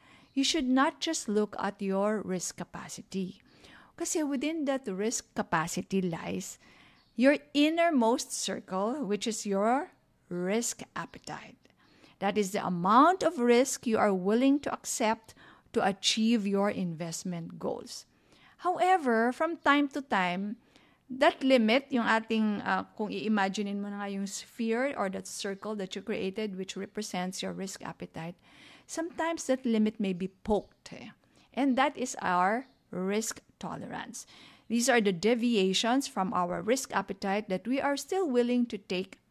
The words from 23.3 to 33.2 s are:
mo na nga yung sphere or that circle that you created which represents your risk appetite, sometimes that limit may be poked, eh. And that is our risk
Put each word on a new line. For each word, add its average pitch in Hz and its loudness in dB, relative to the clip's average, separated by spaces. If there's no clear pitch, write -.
mo 202 -8
na 202 -8
nga 202 -6
yung 196 -4
sphere 233 -2
or 196 -2
that 190 -8
circle 202 -8
that 196 -6
you 190 -8
created 190 -4
which 190 -8
represents 190 -6
your 190 -4
risk 190 -10
appetite, 165 -12
sometimes 330 -4
that 262 0
limit 220 2
may 190 -2
be 185 -6
poked, - -4
eh. - -16
And 254 2
that 285 0
is - -4
our 185 2
risk 196 -4